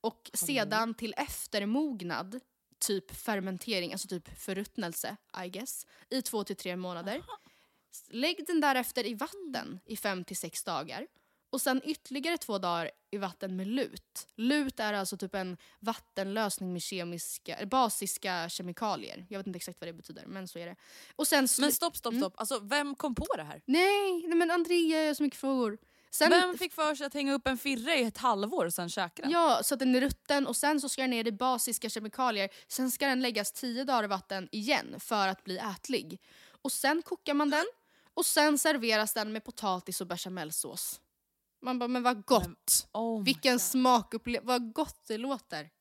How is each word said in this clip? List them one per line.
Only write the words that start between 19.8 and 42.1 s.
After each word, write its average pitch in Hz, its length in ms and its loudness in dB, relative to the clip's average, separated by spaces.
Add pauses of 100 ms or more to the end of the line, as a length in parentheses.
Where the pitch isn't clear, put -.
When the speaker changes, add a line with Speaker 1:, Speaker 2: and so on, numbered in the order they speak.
Speaker 1:
vad 170 60 -10
det 165 60 -10
betyder, - 320 -16
men 190 220 -10
så 170 120 -12
är 170 60 -10
det. 175 100 -12 (400)
Och 294 120 0
sen 277 180 6
slu- - 160 4
Speaker 2:
Men 285 100 6
stopp, - 260 0
stopp, 233 160 -2
Speaker 1:
Mm. 247 80 0
Speaker 2:
stopp. - 180 0
Alltså, 226 200 -2
vem 285 360 0
kom 269 200 -2
på 311 100 -4 (120)
det 156 60 -6
här? 147 220 -12
Speaker 1:
Nej, 370 640 4
nej, 330 100 2
men 330 140 4
Andrea, 339 500 4
jag 311 80 2
har 294 40 0
så 294 100 0
mycket 285 160 -2
frågor. 247 380 0 (340)
Sen 302 180 6
Speaker 2:
Vem 359 280 6
fick 370 160 -4
för 302 220 0
sig 277 120 -6
att - 60 -8
hänga 277 200 0
upp 269 140 0
en 262 100 0
firre 269 420 0
i 247 40 4
ett 220 140 -2
halvår 226 480 2
och 170 80 -2
sen 175 160 -4
käka 175 320 -4
den? 277 100 0
Speaker 1:
Ja, 330 320 6
så - 100 2
att 240 60 -2
den 254 160 6
är 254 60 8
rutten 277 460 2
och 233 80 -2
sen 285 260 2
så 269 80 -4
ska - 120 -2
den 262 100 2
ner 233 160 0
i 233 40 0
basiska 240 580 0
kemikalier. 214 600 0 (180)
Sen 254 240 0
ska 277 160 0
den 254 140 2
läggas 214 300 0
tio 247 320 -4
dagar 254 200 2
i 208 40 -2
vatten 190 440 -4
igen 214 480 0
för 208 280 2
att 190 160 -4
bli 185 140 -6
ätlig. 190 640 -4 (400)
Och 269 100 -4
sen 302 300 2
kokar - 320 -4
man 285 160 4
den 302 160 4 (480)
och 339 120 0
sen 302 320 6
serveras 226 560 2
den 214 200 -2
med 220 100 -6
potatis 190 580 -4
och 180 60 -6
bechamelsås. 175 960 -6 (600)
Man 247 160 -2
bara, 240 80 0
men 247 160 0
vad 240 220 2